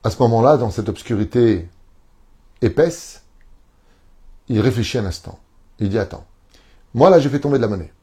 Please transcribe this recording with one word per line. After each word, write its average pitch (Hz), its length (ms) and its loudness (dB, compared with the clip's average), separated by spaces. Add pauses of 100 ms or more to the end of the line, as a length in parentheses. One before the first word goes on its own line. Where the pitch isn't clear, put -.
À 113 60 0
ce - 120 -8
moment-là, 120 340 4
dans 117 140 -4
cette 104 180 -6
obscurité 107 800 -2 (920)
épaisse, - 640 -2 (1200)
il 107 120 0
réfléchit 117 380 -2
un 104 80 -4
instant. - 320 -12 (400)
Il 101 120 -2
dit, « 110 80 -2
Attends, - 260 -8 (720)
moi 143 160 6
là 170 100 8
j'ai 139 80 -2
fait 143 120 -4
tomber 143 180 -2
de 117 40 0
la 107 60 0
monnaie. 90 240 -8 (100)